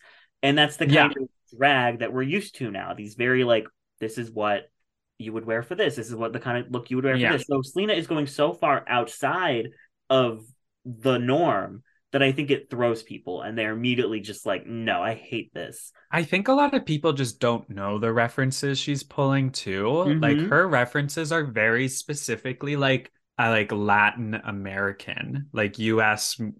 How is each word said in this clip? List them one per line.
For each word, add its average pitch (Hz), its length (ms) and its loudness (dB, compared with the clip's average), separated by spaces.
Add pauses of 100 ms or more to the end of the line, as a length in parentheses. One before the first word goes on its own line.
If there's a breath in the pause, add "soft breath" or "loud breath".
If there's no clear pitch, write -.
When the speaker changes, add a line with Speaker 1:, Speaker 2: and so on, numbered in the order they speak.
(440 soft breath)
Speaker 1:
And 143 140 4
that's 147 200 2
the 147 120 2
Speaker 2:
Yeah. 147 180 8
Speaker 1:
kind 143 100 -6
of 131 120 -8 (280)
drag 127 420 2
that 123 120 -4
we're 127 120 -2
used 185 320 -4
to 120 160 -6
now. 92 220 -8
These 104 220 -12
very, 127 280 2
like, 113 240 4 (320)
"This 110 180 -6
is 117 140 -6
what 104 380 -2 (480)
you 110 160 -8
would 113 120 -6
wear 113 180 -2
for 180 120 -10
this. 202 200 0
This 113 140 -8
is 120 60 -8
what 113 180 -4
the 120 60 -6
kind 123 180 -2
of 117 140 -8
look 120 180 -6
you 127 80 -2
would 127 80 0
wear 131 100 2
Speaker 2:
Yeah. 120 160 4
Speaker 1:
for 135 60 2
this." 117 100 -8
So 139 140 0
Selena 190 320 -2
is 160 140 -2
going 151 200 -2
so 147 260 0
far 147 340 0
outside 131 800 -2 (400 soft breath)
of 117 340 2 (420)
the 123 320 0
norm 120 640 0 (300)
that 139 100 4
I 135 80 6
think 139 200 -2
it - 180 0
throws 117 340 0
people, - 380 -10
and 110 160 -8
they're 107 160 -2
immediately 113 480 0
just 104 240 -12
like, 92 200 -4
"No, 110 360 -2
I 110 120 -2
hate - 400 -10
this." - 380 -12 (180 soft breath)
Speaker 2:
I 165 140 0
think 190 240 -2
a 262 60 4
lot 285 200 4
of 277 120 -2
people 156 280 0
just 131 260 -4
don't 117 300 0
know 101 300 -4
the 113 140 0
references 131 640 0
she's 143 240 -4
pulling 135 480 0
too. 98 380 -2 (300)
Like, 147 180 2
Speaker 1:
Mm-hmm. 170 120 -2
Speaker 2:
her 175 180 4
references 147 640 0
are 165 120 0
very 113 460 2
specifically, 131 880 -6
like, 135 340 0 (280)
uh, 117 100 2
like, 107 220 2
Latin 104 640 2
American, 98 1160 -6
like, 104 280 -2
U 110 220 2
S, 107 380 0 (200)